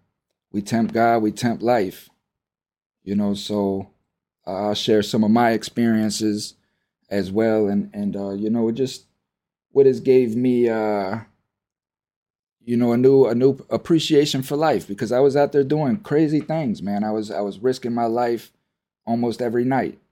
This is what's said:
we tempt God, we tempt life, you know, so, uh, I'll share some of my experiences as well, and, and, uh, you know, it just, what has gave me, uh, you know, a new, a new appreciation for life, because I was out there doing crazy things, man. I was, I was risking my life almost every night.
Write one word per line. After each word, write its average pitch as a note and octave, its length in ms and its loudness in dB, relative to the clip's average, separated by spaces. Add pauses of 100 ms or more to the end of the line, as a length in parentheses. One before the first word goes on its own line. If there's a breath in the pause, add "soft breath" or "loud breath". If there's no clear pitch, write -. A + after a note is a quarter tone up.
(520)
we G2+ 100 -6
tempt A2+ 320 -2
God, A#2 300 2
we G#2+ 80 0
tempt A2+ 320 -4
life, A2 460 -2 (920)
you G2 120 -4
know, G2+ 180 0
so, G2 560 -4 (560)
uh, G2 220 -4
I'll G#2 80 -2
share G#2+ 260 2
some G#2+ 220 0
of G#2 80 2
my A#2 200 4
experiences A2 1040 -2 (540)
as F#2+ 220 -4
well, A2 380 0
and, G2+ 240 -2
and, G2+ 240 -6
uh, G2 160 -6
you G#2 160 -4
know, A2+ 180 0
it A2+ 60 -2
just, C3 320 -6 (640)
what C#3 140 6
has B2 160 2
gave B2+ 340 4
me, B2 320 2
uh, G#2+ 520 -2 (1400)
you A#2+ 140 -4
know, A#2+ 160 2
a A#2+ 60 2
new, C3+ 280 6
a A2 80 0
new C3 240 2 (120)
appreciation D3 720 2
for C#3+ 140 -4
life, D3 280 0
because G2+ 280 -6
I B2 80 4
was C#3+ 160 4
out C#3+ 160 2
there C#3+ 100 4
doing C3+ 380 -2
crazy D3+ 400 0
things, D3 420 -4
man. G2+ 220 -4
I G#2+ 60 -4
was, A2 200 -6
I F#2+ 80 -6
was G2 200 -6
risking B2 340 -2
my A#2 120 -2
life A#2 460 -2 (560)
almost A#2 340 -2
every A#2+ 220 -2
night. B2+ 340 -2 (140)